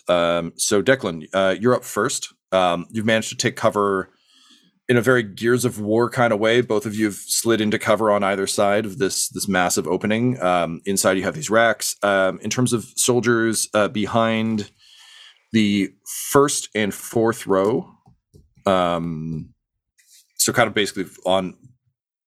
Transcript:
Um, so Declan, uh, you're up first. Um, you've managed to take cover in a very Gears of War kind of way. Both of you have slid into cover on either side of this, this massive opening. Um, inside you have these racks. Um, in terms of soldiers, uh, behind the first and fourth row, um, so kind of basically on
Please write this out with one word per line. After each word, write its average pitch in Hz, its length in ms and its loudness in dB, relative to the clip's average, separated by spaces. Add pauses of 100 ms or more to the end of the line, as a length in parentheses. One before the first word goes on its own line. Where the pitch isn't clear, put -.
Um, 85 480 0
so 101 280 0
Declan, 87 500 0
uh, 95 260 2
you're 117 140 2
up - 100 -2
first. - 480 -6 (200)
Um, 87 400 0
you've 107 140 -6
managed 110 240 0
to 123 80 -10
take - 180 -2
cover 101 560 0 (800)
in 123 80 4
a 117 40 4
very 123 220 4
Gears 120 400 0
of 104 160 -4
War 110 300 0
kind 120 240 2
of 101 60 0
way. 110 200 4
Both 117 260 0
of 104 100 -6
you 107 100 0
have 101 80 -2
slid - 480 0
into 107 180 0
cover 107 320 2
on 101 120 2
either 98 240 0
side 104 380 0
of 95 120 -10
this, - 320 -2
this - 180 -8
massive 90 400 0
opening. 110 540 0
Um, 85 440 0
inside 95 320 0
you 90 60 -2
have 85 120 -4
these 80 140 -8
racks. 113 540 2
Um, 95 380 2
in 107 80 -8
terms 123 240 0
of 110 120 -2 (120)
soldiers, 113 760 0
uh, 107 140 2
behind 110 840 -2 (840)
the 101 400 2 (380)
first 139 440 2
and 104 180 -2
fourth - 520 -2
row, 104 440 0 (760)
um, 85 880 -2 (840)
so - 140 0
kind 117 160 4
of 98 60 -8
basically 98 320 -2 (200)
on 92 300 0 (720)